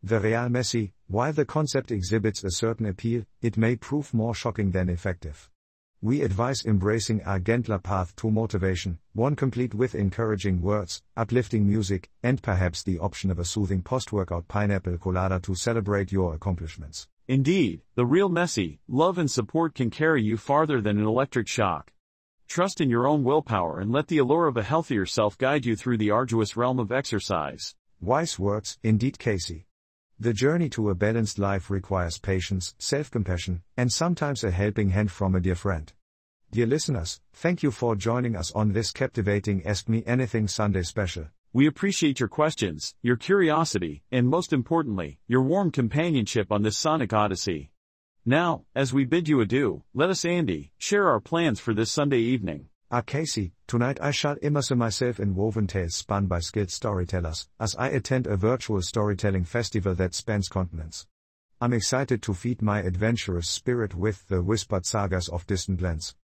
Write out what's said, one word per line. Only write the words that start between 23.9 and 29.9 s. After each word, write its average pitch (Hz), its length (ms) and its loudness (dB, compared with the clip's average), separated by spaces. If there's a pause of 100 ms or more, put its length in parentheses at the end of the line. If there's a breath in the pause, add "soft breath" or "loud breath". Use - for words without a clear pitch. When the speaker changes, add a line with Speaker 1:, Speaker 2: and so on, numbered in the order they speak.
Speaker 2:
let 143 160 0
the 160 120 2
allure 151 280 4
of 131 80 0
a 113 80 -2
healthier 123 420 0
self 107 320 0
guide 135 280 0
you 117 100 2
through 120 220 -2
the 107 140 2
arduous 113 440 0
realm 127 240 0
of 110 140 -2
exercise. 95 840 -4 (240)
Speaker 1:
Wise 139 400 0
words, 101 440 -4
indeed, 110 360 2
Casey. 87 460 -4 (560)